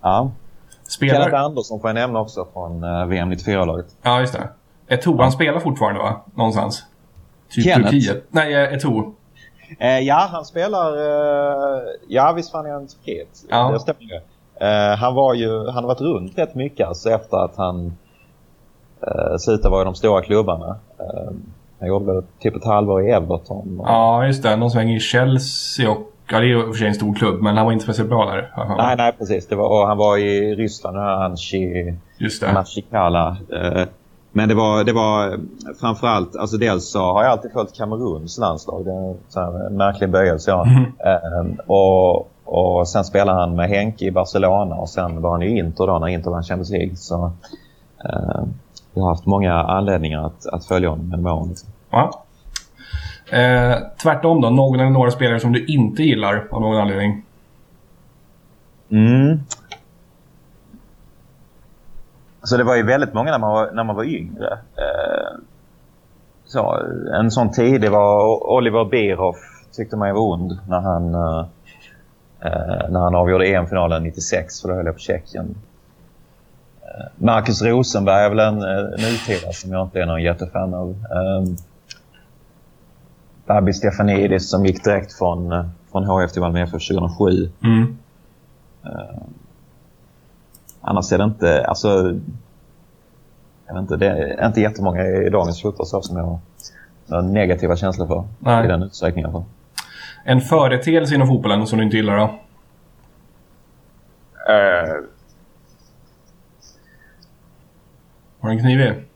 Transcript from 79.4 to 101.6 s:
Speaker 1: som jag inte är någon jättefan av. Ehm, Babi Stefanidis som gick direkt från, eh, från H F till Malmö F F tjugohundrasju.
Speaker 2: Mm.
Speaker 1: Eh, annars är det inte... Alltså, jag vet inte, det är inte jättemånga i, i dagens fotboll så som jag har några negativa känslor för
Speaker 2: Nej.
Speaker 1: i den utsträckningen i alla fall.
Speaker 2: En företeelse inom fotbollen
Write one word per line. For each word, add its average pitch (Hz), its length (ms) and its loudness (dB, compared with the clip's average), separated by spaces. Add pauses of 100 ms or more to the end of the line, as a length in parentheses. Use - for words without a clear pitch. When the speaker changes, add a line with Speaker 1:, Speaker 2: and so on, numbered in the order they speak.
Speaker 1:
som 95 200 -12
jag 92 140 -2
inte 90 160 -4
är 87 40 -2
någon 82 180 -2
jättefan 90 500 -4
av. 90 160 -6
Ehm, 95 640 -4 (1900)
Babi 101 240 6
Stefanidis 98 760 2
som 98 160 2
gick 95 180 0
direkt 98 300 0
från, 87 380 -2
eh, 85 140 -2 (260)
från 95 140 -2
H 95 160 2
F 85 100 0
till 90 100 -2
Malmö 85 200 0
F 87 140 -2
F 80 60 -4
tjugohundrasju. 90 680 0 (140)
Speaker 2:
Mm. 117 340 2 (880)
Speaker 1:
Eh, - 360 -12 (1600)
annars 92 300 -2
är 98 60 2
det 98 60 2
inte... 87 420 2
Alltså, - 220 -2 (1800)
jag 82 60 -14
vet 92 80 -6
inte, 82 160 -4
det 98 100 2 (320)
är 110 80 2
inte 110 140 2
jättemånga 95 440 0
i, 95 200 0
i 95 40 2
dagens 87 320 0
fotboll 101 240 -4
så 95 160 -4
som 90 160 -8
jag 85 60 -4
har 85 160 -4 (640)
några 87 180 -2
negativa 90 520 2
känslor 90 320 -4
för 90 160 -2 (160)
Speaker 2:
Nej. 117 260 2
Speaker 1:
i - 20 2
den 90 160 0
utsträckningen 85 460 -4
i 80 40 -6
alla 85 80 -6
fall. - 80 -12 (760)
Speaker 2:
En 127 180 2
företeelse 147 760 2
inom 135 120 4
fotbollen 107 400 2